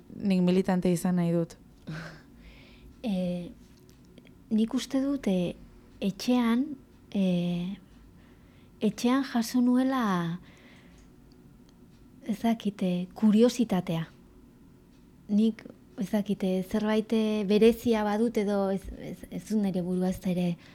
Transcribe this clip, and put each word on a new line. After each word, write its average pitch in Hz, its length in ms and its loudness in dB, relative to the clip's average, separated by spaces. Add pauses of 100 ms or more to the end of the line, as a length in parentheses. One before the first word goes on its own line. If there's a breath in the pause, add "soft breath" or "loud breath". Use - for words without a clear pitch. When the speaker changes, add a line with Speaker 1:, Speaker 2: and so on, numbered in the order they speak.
(160)
Speaker 1:
"Nik 190 260 0
militante 180 500 2
izan 180 240 0
nahi 170 160 0
dut"? 170 260 -2 (1500 loud breath)
Speaker 2:
E, 180 460 -4 (1000)
nik 220 240 2
uste 262 280 -2
dut, 277 260 -2
e, 180 280 0 (440)
etxean, 240 680 0 (460)
e, 175 640 -2 (1080 soft breath)
etxean 240 400 0
jaso 247 380 -2
nuela, 240 800 2 (1900 soft breath)
ez 208 140 -4
dakite, 196 720 -2
kuriositatea. 208 920 2 (1200)
Nik, 220 340 2 (360)
ez 190 120 -4
dakite, 202 400 -2 (180)
zerbait, 214 440 0
e, 214 340 0
berezia 220 560 4
badut 214 340 0
edo 202 340 0
ez, 190 100 -2 (180)
ez, 160 180 -12 (140)
ez 180 160 -8
dut 214 160 0
nire 185 180 -2
burua 185 300 -2
ez 185 80 -6
da 185 140 -2
ere 175 160 0 (260 loud breath)